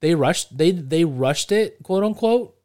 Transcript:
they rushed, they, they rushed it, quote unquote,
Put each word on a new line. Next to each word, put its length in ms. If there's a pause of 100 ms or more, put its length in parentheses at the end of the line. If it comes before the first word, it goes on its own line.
they 140
rushed, 440
they, 140
they 340
rushed 460
it, 300
quote 220
unquote, 500 (100)